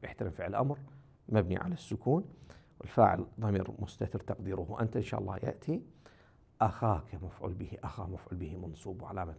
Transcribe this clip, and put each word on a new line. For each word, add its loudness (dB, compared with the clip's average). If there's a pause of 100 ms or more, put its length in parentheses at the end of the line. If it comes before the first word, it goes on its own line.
احترم -4
فعل -4
أمر 2 (500)
مبني 4
على -2
السكون، 2 (540)
والفاعل 6 (140)
ضمير 2
مستتر -2
تقديره -4
أنت 2
إن 2
شاء -2
الله -2
يأتي. -2 (800)
أخاك 2
مفعول -4
به، -6
أخا -4
مفعول -6
به -6
منصوب -8
وعلامة -6